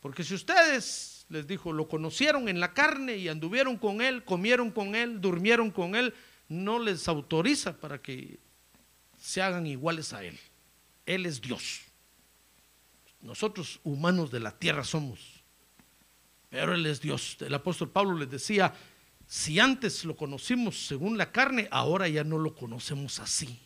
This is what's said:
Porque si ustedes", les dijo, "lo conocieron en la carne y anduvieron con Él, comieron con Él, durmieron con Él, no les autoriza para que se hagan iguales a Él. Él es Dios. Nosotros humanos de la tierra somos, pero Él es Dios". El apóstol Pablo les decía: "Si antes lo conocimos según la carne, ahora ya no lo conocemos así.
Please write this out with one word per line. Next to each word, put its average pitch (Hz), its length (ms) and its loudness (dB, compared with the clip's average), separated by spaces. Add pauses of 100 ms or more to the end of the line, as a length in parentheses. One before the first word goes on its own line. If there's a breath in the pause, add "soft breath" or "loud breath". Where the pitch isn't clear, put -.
Porque 139 240 -8
si 156 100 -4
ustedes", 311 920 4
les 156 180 -6
dijo, 170 260 -4
"lo 156 140 0
conocieron 226 640 2
en 180 100 0
la 175 160 0
carne 269 420 2
y 185 120 -4
anduvieron 196 480 0
con 208 240 0
Él, 254 240 0
comieron 220 480 2
con 202 240 -2
Él, 233 240 -2
durmieron 202 500 4
con 180 240 -2
Él, 240 200 0 (340 loud breath)
no 196 320 -2
les 202 260 -2
autoriza 170 720 0
para 143 240 -10
que - 380 -12 (800)
se - 220 -2
hagan 180 240 0
iguales 147 480 -4
a 101 100 -10
Él. 78 140 -12 (680)
Él 185 220 -2
es 139 160 -6
Dios. - 400 -8 (1400)
Nosotros 196 640 -6
humanos 160 460 2
de 120 100 -4
la 110 180 -8
tierra 151 240 0
somos, 135 600 -6 (1040)
pero 160 240 -2
Él 170 140 0
es 147 140 -2
Dios". 139 400 -6
El - 120 -6
apóstol 156 380 -4
Pablo 190 260 2
les 143 140 -4
decía: 170 420 2 (540 loud breath)
"Si 156 340 0
antes 226 460 4
lo 156 100 -4
conocimos 160 680 -2
según 180 320 -2
la 175 120 2
carne, 254 400 2
ahora 165 380 2
ya 151 160 0
no 156 140 0
lo 156 160 -2
conocemos 123 680 -6
así. 120 460 -4